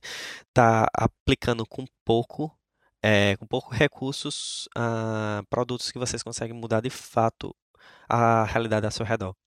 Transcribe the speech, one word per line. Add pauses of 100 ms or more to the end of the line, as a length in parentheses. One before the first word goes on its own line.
(540)
tá
aplicando
com (220)
pouco, (540)
é,
com
pouco
recursos,
ah,
produtos
que
vocês
conseguem
mudar
de
fato (540)
a
realidade
ao
seu
redor. (120)